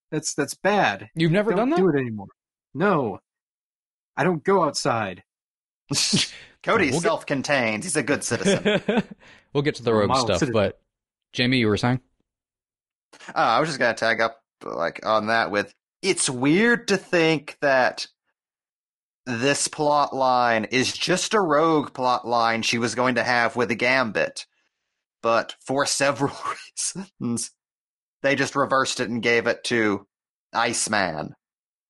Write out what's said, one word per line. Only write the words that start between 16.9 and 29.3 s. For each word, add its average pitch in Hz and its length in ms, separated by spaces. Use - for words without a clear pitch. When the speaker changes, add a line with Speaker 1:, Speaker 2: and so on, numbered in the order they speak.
Speaker 3:
think 160 640
that 135 460
this 127 420
plot 147 480
line 123 500
is 127 280
just - 420
a 214 40
Rogue 156 540
plot 123 340
line 113 360
she 120 160
was 113 160
going 123 200
to 117 80
have 117 320
with 120 140
the 117 60
Gambit. 120 720
But 113 380
for 135 260
several 139 480
<laughs> - 300
reasons, 123 560
they 139 120
just 131 200
reversed 131 440
it 113 100
and 117 120
gave 117 260